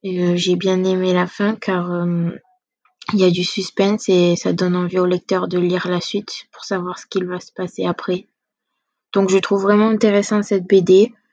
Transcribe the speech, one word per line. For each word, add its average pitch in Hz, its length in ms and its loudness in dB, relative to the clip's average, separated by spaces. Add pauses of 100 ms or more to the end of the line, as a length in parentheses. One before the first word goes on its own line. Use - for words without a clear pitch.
Et, 180 200 -4
euh, 175 120 0
j'ai 180 200 0
bien 185 280 0
aimé 185 280 0
la 180 140 2
fin, 208 280 -2
car, 180 380 -4
euh, 175 380 -2 (800)
il 214 60 2
y 190 60 4
a 180 60 6
du 175 140 -2
suspense 196 640 -2
et 175 280 4
ça 180 160 -4
donne 180 240 0
envie 180 240 -2
au 180 60 2
lecteur 180 420 -2
de 180 100 -2
lire 180 300 0
la 180 120 -2
suite - 520 -8
pour - 120 -20
savoir 180 340 -6
ce - 80 -20
qu'il 185 200 -4
va 180 140 -8
se - 120 -20
passer 185 320 -8
après. 180 420 -4 (840)
Donc 196 160 2
je 190 100 2
trouve 196 240 0
vraiment 208 260 4
intéressant 208 560 2
cette 185 240 -2
B 190 160 6
D. 190 280 6 (200)